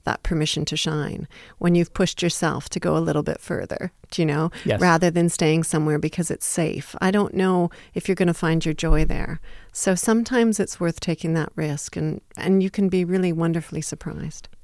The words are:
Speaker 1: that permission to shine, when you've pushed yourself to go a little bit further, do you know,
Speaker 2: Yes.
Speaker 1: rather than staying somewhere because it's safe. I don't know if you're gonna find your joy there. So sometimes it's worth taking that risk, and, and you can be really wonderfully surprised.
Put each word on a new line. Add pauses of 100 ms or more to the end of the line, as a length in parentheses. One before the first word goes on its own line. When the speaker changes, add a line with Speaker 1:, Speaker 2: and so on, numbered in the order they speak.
Speaker 1:
that
permission
to
shine, (300)
when
you've
pushed
yourself
to
go
a
little
bit
further, (180)
do
you
know, (140)
Speaker 2:
Yes.
Speaker 1:
rather
than
staying
somewhere
because
it's
safe.
I
don't
know (220)
if
you're
gonna
find
your
joy
there. (320)
So
sometimes
it's
worth
taking
that
risk,
and, (140)
and
you
can
be
really
wonderfully
surprised. (160)